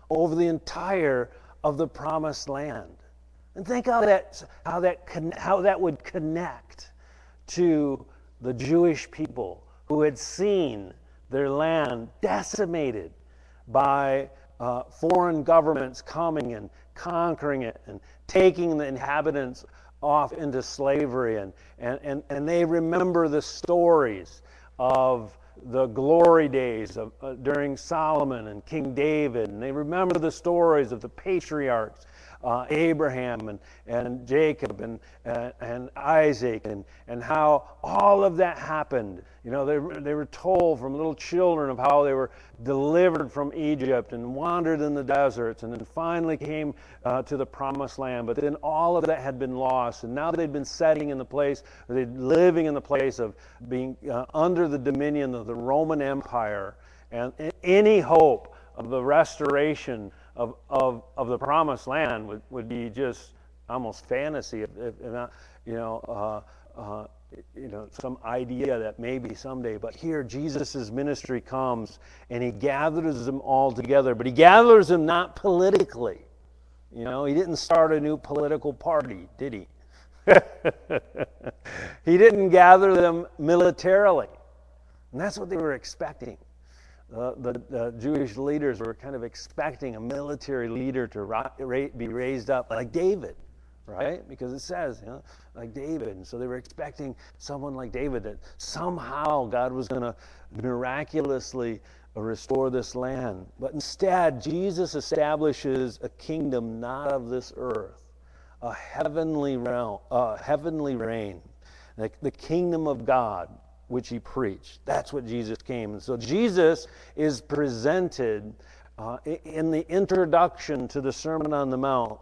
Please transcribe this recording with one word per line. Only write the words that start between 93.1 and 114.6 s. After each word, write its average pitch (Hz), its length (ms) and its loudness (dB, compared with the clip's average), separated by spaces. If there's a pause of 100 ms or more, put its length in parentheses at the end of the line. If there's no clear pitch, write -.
right? 135 420 -6
Because 127 240 -10
it 135 80 -10
says, 151 400 -8
you 104 80 -16
know, - 140 -16 (340)
like 117 180 -16
David. 139 360 -6
And 92 160 -14
so 120 120 -12
they 127 80 -6
were 123 100 -8
expecting 135 600 -12 (220)
someone 143 360 -12
like 127 160 -10
David, 127 320 -4
that 107 160 -12 (200)
somehow 151 880 -4
God 123 260 -2
was 127 160 -6
gonna 123 260 -4 (480)
miraculously 127 1200 -4 (340)
restore 113 560 -2
this 123 240 -4
land. 123 500 -6 (140)
But 131 140 -8
instead, 160 680 0
Jesus 175 540 -4
establishes 147 1080 -2
a 123 80 -10
kingdom 127 680 -6
not 131 300 -6
of 131 200 -4
this 123 280 -6
earth, 110 460 -8 (600)
a 120 100 -8
heavenly 147 840 -4
realm, 120 420 -4 (140)
a 120 280 0
heavenly 147 540 -2
reign, 110 460 -6 (560)
the, 110 120 -6 (140)
the 143 80 -4
kingdom 165 560 -2
of 123 180 -4
God, 110 440 0 (420)
which 123 180 -4
he 117 120 -8
preached. - 640 -6